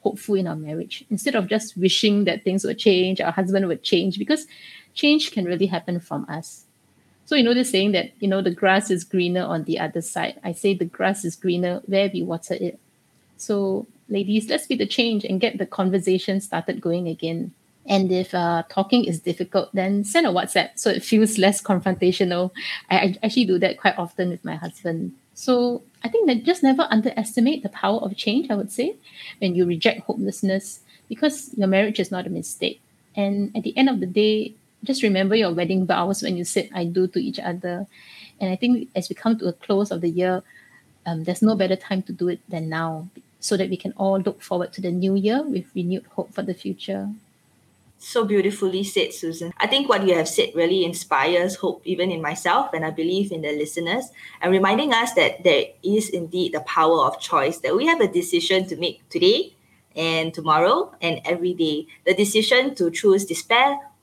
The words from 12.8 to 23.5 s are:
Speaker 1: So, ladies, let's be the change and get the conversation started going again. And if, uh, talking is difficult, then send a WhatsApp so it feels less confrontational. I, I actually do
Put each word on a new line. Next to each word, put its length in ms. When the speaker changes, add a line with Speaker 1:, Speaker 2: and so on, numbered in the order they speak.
Speaker 1:
So, 480
ladies, 420
let's 160
be 100
the 120
change 380
and 160
get 160
the 80
conversation 760
started 380
going 280
again. 460
And 260
if, 220
uh, 360
talking 360
is 140
difficult, 540
then 300
send 220
a 40
WhatsApp 460
so 140
it 140
feels 340
less 240
confrontational. 920
I, 80
I 260
actually 220
do 140